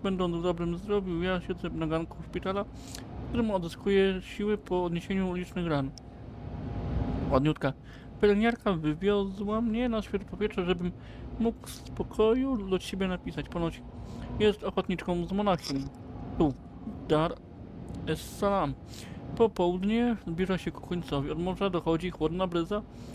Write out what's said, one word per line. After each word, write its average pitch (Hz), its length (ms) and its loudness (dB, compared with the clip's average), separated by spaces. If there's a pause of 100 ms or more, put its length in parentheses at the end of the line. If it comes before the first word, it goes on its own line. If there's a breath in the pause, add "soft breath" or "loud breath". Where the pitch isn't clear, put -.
będąc 180 340 2
w 170 60 -2
dobrym 170 340 0
zdrowiu. 185 460 0
Ja 185 180 2
siedzę 175 300 -4
na 160 160 -2
ganku 165 360 -2
szpitala, 190 420 -2
w - 640 -10
którym 226 220 2
odyskuję 190 720 2
siły 208 360 -2
po 180 260 0
odniesieniu 180 500 0
licznych 180 320 -2
ran. 139 240 2 (1400)
Ładniutka. 143 420 4 (480 loud breath)
Pielęgniarka 214 520 6
wywiozła 196 880 2
mnie 233 280 2
na 220 140 0
świeże 196 220 -2
powietrze, 202 400 -2
żebym 175 280 2 (480 loud breath)
mógł 226 260 0
w - 40 -12
spokoju 220 1000 2
do 185 80 4
ciebie 190 300 -2
napisać. 170 400 -4
Ponoć 165 340 -2 (560 loud breath)
jest 208 260 4
ochotniczką 180 600 0
z 180 60 -4
Monachium. 185 520 2 (540)
Tu. 147 160 4 (540)
Dar 156 260 4 (720)
es - 320 -4
Salam. 196 360 2 (640 loud breath)
Popołudnie 208 800 4 (100)
zbliża 180 320 0
się 170 120 -2
ku - 100 -12
końcowi. 147 500 -2
Od 156 80 -2
morza 185 320 0
dochodzi 165 400 2
chłodna 170 360 0
bryza, 175 360 0 (320 loud breath)